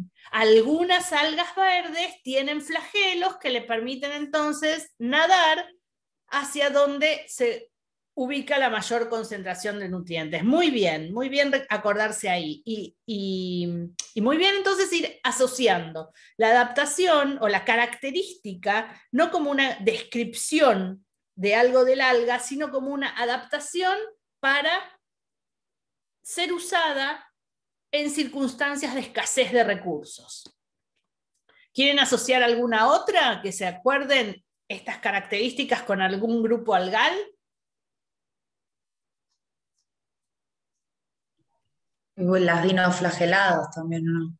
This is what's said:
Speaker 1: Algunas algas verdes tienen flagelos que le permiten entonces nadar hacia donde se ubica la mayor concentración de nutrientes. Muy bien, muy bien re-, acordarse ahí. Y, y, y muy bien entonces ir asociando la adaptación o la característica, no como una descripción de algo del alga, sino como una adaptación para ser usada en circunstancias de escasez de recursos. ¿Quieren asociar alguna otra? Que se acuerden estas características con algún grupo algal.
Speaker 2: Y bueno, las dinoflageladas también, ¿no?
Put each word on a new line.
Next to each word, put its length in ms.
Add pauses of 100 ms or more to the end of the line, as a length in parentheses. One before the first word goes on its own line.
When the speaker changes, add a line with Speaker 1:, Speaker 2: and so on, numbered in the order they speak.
(320)
Speaker 1:
Algunas 800
algas 460
verdes 640
tienen 380
flagelos 760
que 140
le 120
permiten 520
entonces 840
nadar 720 (640)
hacia 400
donde 580
se 420 (440)
ubica 460
la 100
mayor 400
concentración 720
de 100
nutrientes. 560
Muy 260
bien, 420
muy 140
bien 240
re-, 180
acordarse 600
ahí. 340
Y, 320 (100)
y, 600 (460)
y 80
muy 160
bien 180
entonces 380
ir 280
asociando 920 (240)
la 140
adaptación 920
o 80
la 160
característica, 1400 (100)
no 200
como 200
una 300
descripción 1200 (300)
de 200
algo 280
del 160
alga, 400
sino 320
como 200
una 260
adaptación 800 (420)
para 320 (1500)
ser 320
usada 680 (720)
en 180
circunstancias 840
de 60
escasez 540
de 100
recursos. 920 (1200)
¿Quieren 260
asociar 440
alguna 460
otra? 520
Que 120
se 120
acuerden 800 (240)
estas 300
características 840
con 180
algún 420
grupo 300
algal. 400 (4000)
Speaker 2:
Y 80
bueno, 200
las 180
dinoflageladas 1120
también, 300
¿no? 360